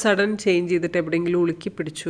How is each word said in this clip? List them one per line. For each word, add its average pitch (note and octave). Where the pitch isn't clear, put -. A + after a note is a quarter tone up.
sudden G3+
change F3
ചെയ്തിട്ട് F3
എവിടെയെങ്കിലും E3+
ഉളുക്കി E3
പിടിച്ചു D#3